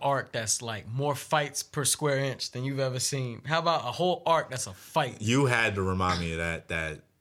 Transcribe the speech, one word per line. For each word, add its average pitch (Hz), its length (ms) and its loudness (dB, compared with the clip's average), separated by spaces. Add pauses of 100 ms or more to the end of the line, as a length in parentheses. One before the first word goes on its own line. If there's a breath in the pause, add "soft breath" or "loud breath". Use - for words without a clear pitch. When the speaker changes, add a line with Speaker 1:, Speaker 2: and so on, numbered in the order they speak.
Speaker 1:
arc 139 300 0
that's, 113 320 -2
like, 113 240 -8
more 135 280 0
fights 147 460 -2
per - 240 -4
square 143 320 2
inch 135 340 -4
than 127 120 -6
you've 135 160 -2
ever 131 200 -2
seen? 127 460 -4
How 160 140 0
about 165 220 2
a 117 100 -4
whole 175 340 0
arc 160 240 2
that's 127 180 -6
a 95 60 -10
fight? - 480 -2
Speaker 2:
You 123 240 4
had 117 300 4
to 98 80 2
remind 92 380 2
me 82 100 -2
of 82 80 -2
that, 82 300 -4
that 80 320 -4 (200)